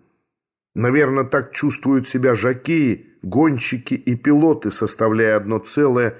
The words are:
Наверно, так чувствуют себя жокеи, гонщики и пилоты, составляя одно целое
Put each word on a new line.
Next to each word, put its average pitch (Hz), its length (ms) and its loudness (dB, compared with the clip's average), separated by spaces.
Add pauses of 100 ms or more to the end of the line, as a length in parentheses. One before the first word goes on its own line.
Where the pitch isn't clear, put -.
(760)
Наверно, 131 500 0
так 131 280 -4
чувствуют 135 560 -2
себя 127 260 0
жокеи, 127 880 -2
гонщики 127 720 -2
и 123 200 -4
пилоты, 147 560 2
составляя 110 680 0
одно 104 220 -2
целое 123 600 0